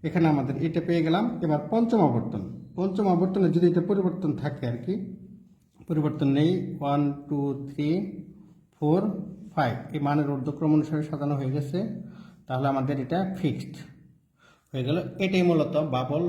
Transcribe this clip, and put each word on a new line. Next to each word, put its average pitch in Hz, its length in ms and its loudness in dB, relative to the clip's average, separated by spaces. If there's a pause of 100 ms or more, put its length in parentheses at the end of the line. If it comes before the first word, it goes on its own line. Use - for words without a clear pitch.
এখানে 165 260 2
আমাদের 135 240 2 (100)
এটা 160 220 0
পেয়ে 170 180 2
গেলাম। 175 180 4 (200)
এবার 151 160 2 (120)
পঞ্চম 233 360 4
আবর্তন, 113 340 -2 (340)
পঞ্চম 190 380 0
আবর্তনে 190 400 2
যদি 170 160 4
এটা 170 200 2
পরিবর্তন 180 400 0 (120)
থাকে 147 280 -4
আর 120 140 -2
কি, 180 100 -2 (920)
পরিবর্তন 151 400 0 (100)
নেই, 156 120 6 (300)
ওয়ান, 143 220 2 (260)
টু, 147 120 -2 (280)
থ্রি, 147 200 -4 (880)
ফোর, 156 240 2 (540)
ফাইভ, 127 200 2 (200)
এই 151 120 -2
মানের 147 280 2
ঊর্ধ্বক্রম 147 420 -2
অনুসারে 151 340 0
সাজানো 143 300 -2
হয়ে 131 160 -2
গেছে, 151 220 -4 (680)
তাহলে 131 260 -2
আমাদের 135 320 0
এটা 160 140 -2 (200)
ফিক্সড 127 360 -4 (960)
হয়ে 131 160 -4
গেল। 143 100 0 (280)
এটাই 185 240 4
মূলত 160 260 2 (200)
বাবল। 131 340 0